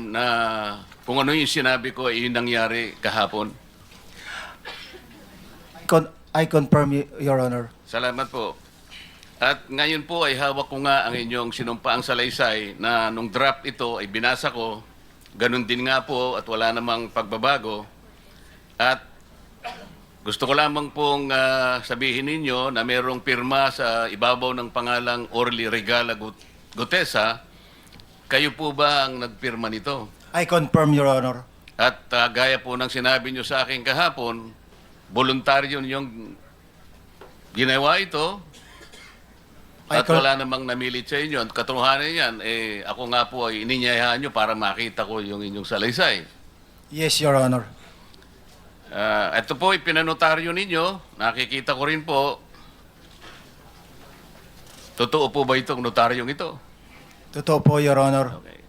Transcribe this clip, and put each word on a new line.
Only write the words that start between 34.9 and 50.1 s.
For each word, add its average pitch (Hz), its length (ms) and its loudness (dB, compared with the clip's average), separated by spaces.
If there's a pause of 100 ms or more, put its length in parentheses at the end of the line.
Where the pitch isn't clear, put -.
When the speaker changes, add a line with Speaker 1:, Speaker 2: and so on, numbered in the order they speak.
Speaker 1:
voluntaryo 135 720 2
ninyong 135 240 -6 (1400)
ginawa 139 480 2
ito 185 400 -4 (1500)
Speaker 2:
I 151 140 2
Speaker 1:
at - 80 0
Speaker 2:
con- 165 100 6
Speaker 1:
wala 135 220 4
namang 131 240 -4
namilit 123 400 -4
sa 143 160 -2
inyo. 147 240 -2
Ang 110 80 -8
katotohanan 131 560 0
niyan, 147 320 0
eh, 110 420 -4
ako 120 300 -6
nga 120 160 2
po 120 240 -4
ay 110 160 -4
ininyayahan 123 560 2
nyo 139 80 -6
para 110 240 0
makita 107 480 -2
ko 110 160 -6
yung 101 240 -8
inyong 101 240 -8
salaysay. 113 560 0 (640)
Speaker 2:
Yes, 151 320 0
Your 143 160 4
Honor. 127 320 2 (1200)
Speaker 1:
Ah, 104 440 0
ito 117 240 -2
po, 190 160 2
ipinanotaryo 160 760 2